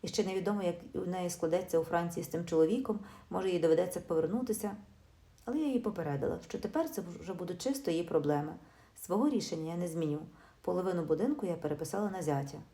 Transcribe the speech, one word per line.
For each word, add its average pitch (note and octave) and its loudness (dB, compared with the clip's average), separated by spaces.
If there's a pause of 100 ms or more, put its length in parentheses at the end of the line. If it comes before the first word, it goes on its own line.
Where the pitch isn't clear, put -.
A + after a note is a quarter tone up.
і F3+ -4
ще - 0
невідомо, F#3+ 0
як F3 2 (180)
у - -2
неї F3+ -2
складеться E3+ 0
у D#3+ 2
Франції E3+ -2
з - -10
тим E3+ -4
чоловіком, G#3 4 (300)
може, F#3 0
їй F3+ 2
доведеться E3 4
повернутися. G#3 0 (680)
Але C4+ -2
я D#4 2
її B3+ 2
попередила, D#3 -2 (100)
що - -6
тепер D#4 -2
це F#3+ -6 (180)
вже F3+ -6
будуть F3 -6
чисто C4+ 0
її E3 2
проблеми. D3+ 2 (420)
Свого G#3+ 2
рішення E3 0
я E3+ -4
не F3 -2
зміню. D#3+ 0 (440)
Половину F3+ 2
будинку G3 2
я F3 0
переписала D#3+ -2
на F#3 -4
зятя. C#3+ 0 (160)